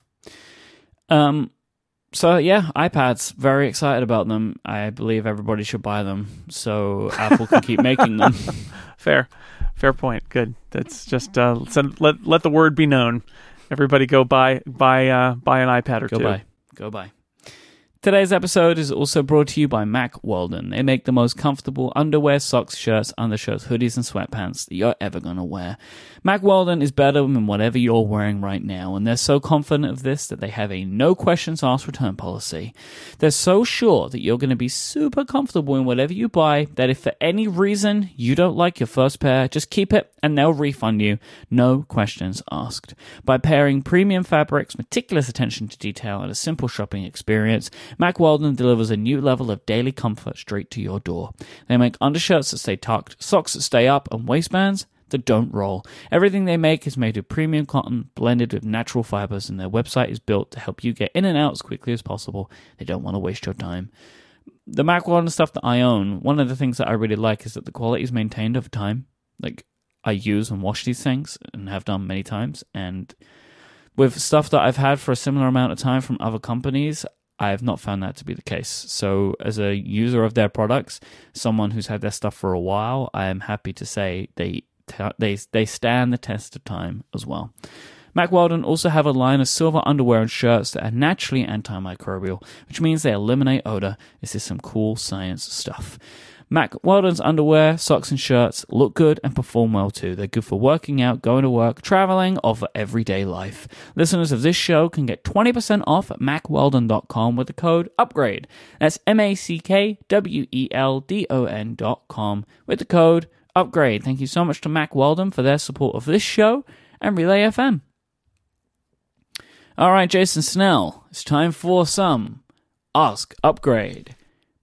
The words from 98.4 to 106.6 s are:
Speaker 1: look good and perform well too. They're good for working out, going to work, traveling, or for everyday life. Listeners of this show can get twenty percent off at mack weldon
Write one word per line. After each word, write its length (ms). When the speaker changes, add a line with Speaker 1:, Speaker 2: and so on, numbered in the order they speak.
Speaker 1:
look 240
good 300
and 120
perform 380
well 160
too. 260
They're 120
good 180
for 140
working 420
out, 220
going 180
to 80
work, 320
traveling, 640
or 120
for 200
everyday 500
life. 420
Listeners 360
of 120
this 120
show 320
can 200
get 160
twenty 280
percent 360
off 240
at 100
mack 260
weldon 380